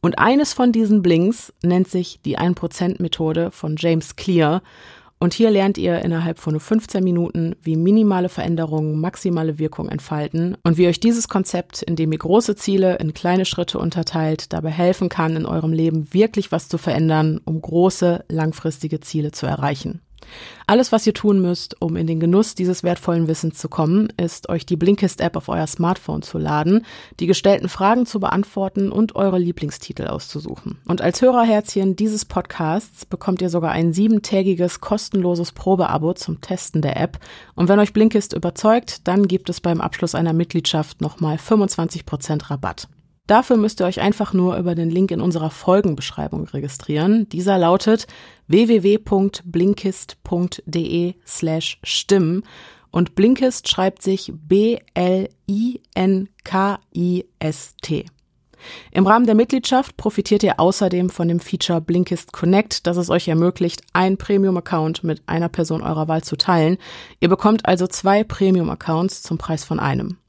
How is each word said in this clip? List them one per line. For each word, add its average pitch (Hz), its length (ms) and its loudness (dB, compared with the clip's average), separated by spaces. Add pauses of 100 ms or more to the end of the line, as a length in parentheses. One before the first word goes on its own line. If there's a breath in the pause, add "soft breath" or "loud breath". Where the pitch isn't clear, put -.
Und 170 180 0
eines 277 340 4
von 247 180 2
diesen 214 300 4
Blinks 175 520 2 (100)
nennt 180 240 2
sich - 360 -6
die - 140 -4
Ein 175 160 0
Prozent - 460 -4
Methode 165 520 -2
von 156 280 -6
James 165 380 0
Clear. 170 440 2 (640 loud breath)
Und 175 120 0
hier 226 160 4
lernt 196 260 2
ihr 175 220 0
innerhalb 165 400 -2
von 151 140 -2
nur 156 80 -2
fünfzehn 214 420 -2
Minuten, 170 580 -2
wie 160 140 -2
minimale 190 520 4
Veränderungen 156 720 -2
maximale 160 600 -2
Wirkung 156 280 -4
entfalten 160 760 -4
und 170 160 2
wie 180 80 6
euch 170 120 2
dieses 233 280 2
Konzept, - 560 -4
in 170 120 -4
dem 160 160 0
ihr 156 60 -2
große 202 380 2
Ziele 190 400 2
in 156 180 -4
kleine 185 320 0
Schritte - 320 -4
unterteilt, 160 720 -2
dabei 160 200 -4
helfen 175 380 0
kann, 160 260 -2
in 160 100 -4
eurem 160 280 -2
Leben 160 380 0
wirklich 208 400 2
was 165 180 -4
zu 170 100 -4
verändern, 156 680 0
um 160 160 -6
große, 175 680 0
langfristige 156 680 -4
Ziele 151 320 -4
zu - 140 -8
erreichen. 143 560 -4 (680 loud breath)
Alles, 240 240 4
was 220 160 2
ihr 208 80 2
tun 202 260 2
müsst, - 400 -4
um 170 140 -2
in 170 100 -2
den 160 140 -2
Genuss 185 340 4
dieses 180 300 -2
wertvollen 170 440 0
Wissens 160 300 -2
zu 156 100 -8
kommen, 180 400 2 (100)
ist, - 320 -6
euch 165 180 -4
die 175 100 0
Blinkist-App 175 580 2
auf - 140 -6
euer 160 160 -2
Smartphone 170 560 -4
zu - 160 -10
laden, 156 480 2 (340 loud breath)
die 170 60 -2
gestellten 185 420 4
Fragen 226 380 2
zu 214 140 -6
beantworten 196 720 -2
und 214 240 0
eure 190 240 2
Lieblingstitel - 680 -6
auszusuchen. - 720 -8 (100)
Und 175 140 -2
als - 220 2
Hörerherzchen 214 720 2
dieses 214 280 -2
Podcasts - 800 -4
bekommt - 380 -4
ihr 185 80 -2
sogar 165 220 -2
ein 165 220 0
siebentägiges 196 840 2
kostenloses 180 760 -2
Probeabo 180 600 0
zum - 260 -8
Testen - 440 -4
der - 180 -2
App. - 180 -4 (360 loud breath)
Und 175 120 2
wenn 202 120 6
euch 208 120 2
Blinkist 214 420 2
überzeugt, 214 720 -2
dann 190 200 2
gibt 180 220 -2
es 170 100 -6
beim 170 220 -2
Abschluss - 320 -4
einer 165 200 0
Mitgliedschaft 165 680 -2
nochmal 156 380 -4
fünfundzwanzig 185 680 0
Prozent - 460 -6
Rabatt. 135 360 -8 (400)
Dafür 240 280 4
müsst 214 240 0
ihr 185 60 0
euch 185 160 -2
einfach 208 320 0
nur 180 240 2
über 175 180 -2
den 165 140 0
Link 185 220 2
in 165 100 -2
unserer 160 300 -2
Folgenbeschreibung 151 960 -2
registrieren. 151 840 0
Dieser 185 280 0
lautet 185 500 2 (400 loud breath)
w 214 200 6
w 220 160 4
w 202 140 4
punkt 196 480 -2
blinkist 190 800 -2
punkt 175 420 -4
d 165 160 -4
e 170 340 -2 (100)
slash - 580 -4
stimmen 185 600 0 (460 loud breath)
und 170 260 0
Blinkist 254 540 2
schreibt 190 320 -2
sich 190 340 -4
B 196 440 2 (160)
L 185 340 0 (180)
I 226 320 -2 (140)
N 190 340 0 (160)
K 196 360 -2 (140)
I 175 300 0 (160)
S - 420 -6
T. - 240 -4 (840 loud breath)
Im 185 160 4
Rahmen 226 200 6
der 220 80 4
Mitgliedschaft 254 600 2
profitiert 208 480 0
ihr - 160 2
außerdem 180 500 2
von 170 200 -2
dem 170 100 2
Feature 175 400 -2
Blinkist 175 540 -2
Connect, 190 520 0
das 175 120 0
es 175 120 -2
euch 175 200 0
ermöglicht, 170 540 0 (100)
einen 190 240 2
Premium-Account 175 880 0
mit 156 220 -4
einer 165 200 -2
Person 165 360 -2
eurer 156 260 -2
Wahl 160 140 0
zu - 120 -8
teilen. 170 420 2 (440 loud breath)
Ihr 175 80 2
bekommt 208 360 2
also 180 220 2
zwei 202 380 0
Premium-Accounts 180 960 0
zum 165 160 -6
Preis - 260 -6
von - 160 -4
einem. 139 380 -4 (120)